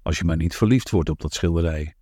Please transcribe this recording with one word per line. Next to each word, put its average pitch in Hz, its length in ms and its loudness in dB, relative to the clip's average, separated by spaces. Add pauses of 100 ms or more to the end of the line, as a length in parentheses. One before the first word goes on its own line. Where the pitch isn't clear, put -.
"Als - 160 -2
je - 60 -4
maar 82 140 2
niet 82 180 -2
verliefd 117 340 2
wordt 82 200 0
op 76 120 -4
dat 78 120 -6
schilderij." 82 680 -2